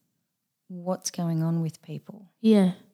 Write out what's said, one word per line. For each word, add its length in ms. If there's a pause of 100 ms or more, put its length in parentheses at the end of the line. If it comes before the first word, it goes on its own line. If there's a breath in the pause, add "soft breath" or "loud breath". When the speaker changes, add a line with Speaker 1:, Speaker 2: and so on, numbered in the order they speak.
(680)
Speaker 1:
what's 420
going 320
on 180
with 220
people. 460 (120)
Speaker 2:
Yeah. 340 (200)